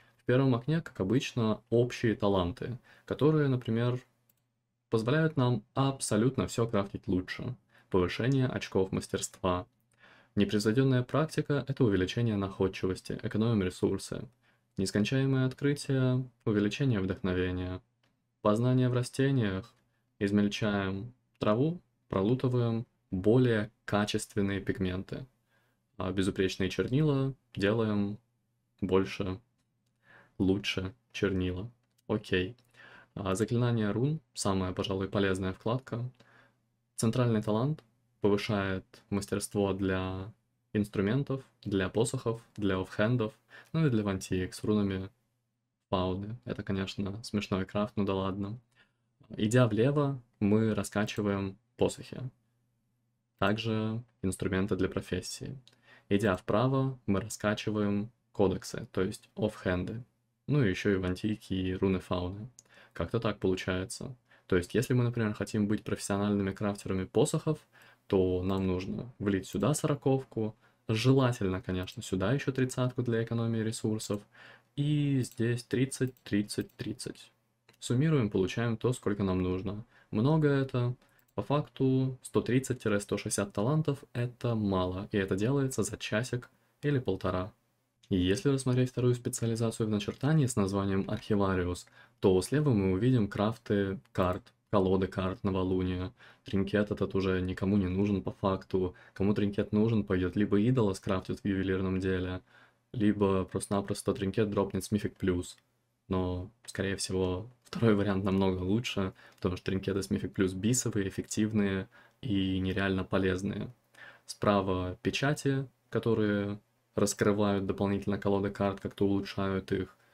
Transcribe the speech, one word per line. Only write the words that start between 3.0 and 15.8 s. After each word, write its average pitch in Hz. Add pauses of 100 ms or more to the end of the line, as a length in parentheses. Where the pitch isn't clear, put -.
которые, 147
например, 123 (880)
позволяют 147
нам 123 (100)
абсолютно 131
всё 117
крафтить 101
лучше. 95 (340)
Повышение 113
очков 98
мастерства. 95 (720)
Непревзойдённая 113
практика — 143
это 139
увеличение 104
находчивости, 95
экономим 107
ресурсы. - (500)
Нескончаемое 131
открытие – 131 (160)